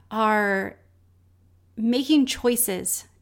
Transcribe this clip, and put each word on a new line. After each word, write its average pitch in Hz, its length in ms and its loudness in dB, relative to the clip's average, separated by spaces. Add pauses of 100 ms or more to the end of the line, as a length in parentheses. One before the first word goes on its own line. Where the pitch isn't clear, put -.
(120)
are 208 680 0 (1000)
making 262 520 2
choices - 800 -2 (160)